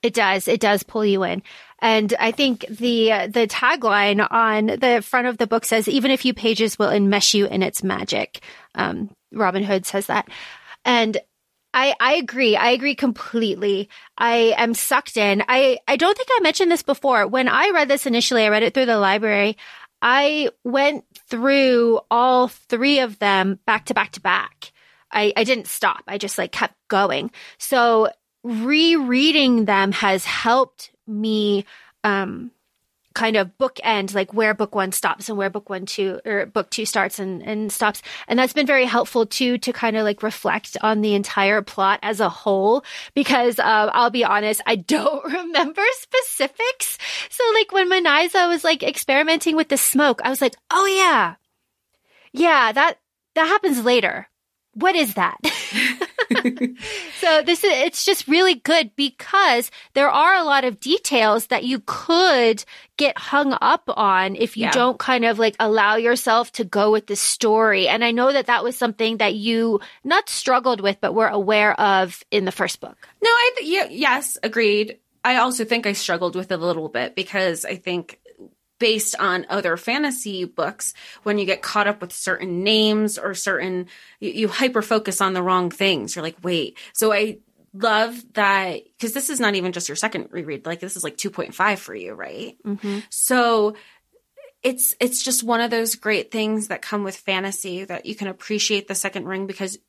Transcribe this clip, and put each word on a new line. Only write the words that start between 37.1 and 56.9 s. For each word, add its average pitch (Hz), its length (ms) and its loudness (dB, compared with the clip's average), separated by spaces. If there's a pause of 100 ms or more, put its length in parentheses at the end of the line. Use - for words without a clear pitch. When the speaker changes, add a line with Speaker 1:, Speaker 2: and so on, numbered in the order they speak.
Speaker 1:
and, 190 240 -8
and 214 280 -6
stops. 214 300 -2 (260)
And 233 120 0
that's 254 140 0
been 294 120 0
very 269 200 4
helpful 240 420 0
too, 247 320 -2
to - 120 -4
kind 226 240 -2
of, 220 80 0
like, 208 200 -2
reflect 208 580 -4
on 214 200 2
the 208 120 2
entire 202 480 0
plot 196 400 -2
as 208 180 -4
a 214 100 2
whole, 202 540 0 (300)
because, 247 460 2
uh, 214 340 2
I'll 240 160 4
be 233 160 0
honest, 208 400 0
I 226 120 2
don't 277 480 -2
<laughs> 311 60 -6
remember 330 520 -2 (160)
specifics. - 960 -4 (320)
So, - 140 -4 (100)
like, 440 180 2
when 370 180 2
Manaiza 349 600 4
was, 339 140 0
like, 320 180 0
experimenting 311 720 0
with 311 140 0
the 277 80 0
smoke, 269 460 2
I 247 60 0
was 262 120 -4
like, 262 140 0 (160)
"Oh 381 140 2
yeah, 349 500 2 (960)
yeah, 277 400 4
that, 277 260 2 (380)
that 320 120 2
happens 330 360 2
later. 214 440 0 (460)
What 339 220 2
is 277 180 0
that?" 180 300 -2
<laughs> 240 680 -4 (220)
<laughs> 247 440 -2 (420)